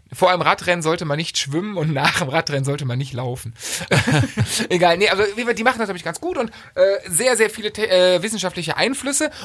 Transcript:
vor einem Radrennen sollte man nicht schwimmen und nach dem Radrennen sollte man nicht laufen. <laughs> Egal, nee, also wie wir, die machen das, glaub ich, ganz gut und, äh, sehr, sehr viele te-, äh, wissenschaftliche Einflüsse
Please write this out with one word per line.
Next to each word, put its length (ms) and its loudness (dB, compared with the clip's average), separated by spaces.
vor 180 4
einem 100 0
Radrennen 400 2
sollte 240 0
man 120 -2
nicht 200 -6
schwimmen 380 -4
und 160 0
nach 280 -2
dem 100 -4
Radrennen 340 -2
sollte 220 -4
man 120 -4
nicht 160 -6
laufen. 400 -8
<laughs> 800 0
Egal, 280 4
nee, 120 2
also 140 2
wie 100 -4
wir, 80 0
die 100 -4
machen 160 2
das, 80 -2
glaub 100 -6
ich, 60 -12
ganz 180 -6
gut 160 -4
und, 120 -2
äh, 60 0
sehr, 260 2
sehr 140 4
viele 240 -6
te-, 160 -2
äh, 340 6
wissenschaftliche 540 -4
Einflüsse 540 0